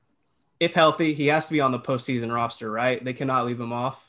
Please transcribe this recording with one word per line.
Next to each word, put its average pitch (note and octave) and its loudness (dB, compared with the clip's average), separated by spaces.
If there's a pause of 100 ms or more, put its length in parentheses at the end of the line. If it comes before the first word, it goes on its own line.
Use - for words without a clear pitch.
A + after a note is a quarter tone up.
(580)
If E3+ 0
healthy, D#3 4
he C#3+ 0
has D#3 2
to - -6
be D3+ 2
on C3 4
the A#2+ -2
postseason B2 -4
roster, A#2 -4
right? A#2+ 0
They B2+ -4
cannot B2+ 0
leave A#2+ -4
him A#2 -6
off. B2 -4